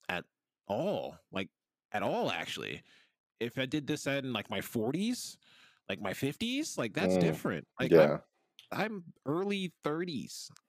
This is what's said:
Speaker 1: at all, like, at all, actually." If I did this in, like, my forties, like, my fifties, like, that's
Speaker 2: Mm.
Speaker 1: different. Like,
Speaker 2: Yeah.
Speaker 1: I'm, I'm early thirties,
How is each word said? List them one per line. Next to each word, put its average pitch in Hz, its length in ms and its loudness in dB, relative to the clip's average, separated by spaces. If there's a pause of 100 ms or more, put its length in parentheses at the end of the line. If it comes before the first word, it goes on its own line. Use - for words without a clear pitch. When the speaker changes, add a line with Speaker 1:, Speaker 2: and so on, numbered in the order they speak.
Speaker 1:
at 87 160 -4 (420)
all, 107 520 -2 (120)
like, 95 180 -4 (440)
at 101 100 0
all, 160 280 0
actually." 71 520 -6 (560)
If 117 200 -4
I 131 80 2
did 139 200 -2
this 147 200 -2
in, 135 260 -2
like, 104 160 -2
my 98 120 -2
forties, 160 760 -2 (520)
like, 98 120 -4
my 185 120 -2
fifties, 233 640 -2
like, 117 160 -2
that's 185 240 4
Speaker 2:
Mm. - 20 6
Speaker 1:
different. 156 480 2 (120)
Like, 104 160 4
Speaker 2:
Yeah. 76 240 8
Speaker 1:
I'm, - 20 -20 (500)
I'm 196 340 -2 (220)
early 190 460 0 (100)
thirties, 156 680 -4 (180)